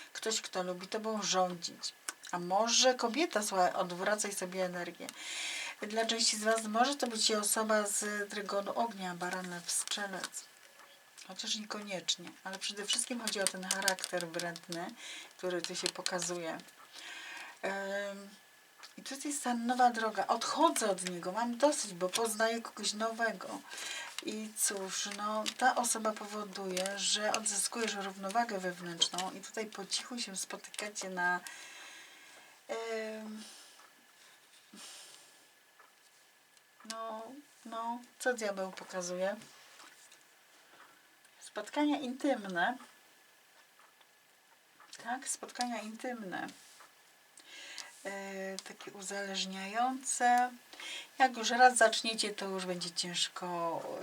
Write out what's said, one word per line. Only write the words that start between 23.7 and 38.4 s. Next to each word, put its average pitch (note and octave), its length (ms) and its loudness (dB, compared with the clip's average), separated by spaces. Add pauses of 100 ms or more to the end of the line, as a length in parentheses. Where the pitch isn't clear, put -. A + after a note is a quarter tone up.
I G#3+ 320 -4
cóż, F#3+ 600 0
no, G#3+ 260 0 (140)
ta B3 180 6
osoba A3 360 2
powoduje, G3 880 -4
że G#3 320 2
odzyskujesz G#3+ 640 0
równowagę G3 640 -2
wewnętrzną F3 720 -2
i G3 100 -10
tutaj A3 240 -6
po G3+ 200 -10
cichu - 340 -4
się G3 160 -6
spotykacie G3 760 -8
na, F3+ 300 0 (1300)
ym, A3 720 -6 (3500)
no, A3+ 380 -4 (420)
no, A#3 340 -2 (200)
co B3+ 140 2
diabeł F#3+ 380 -2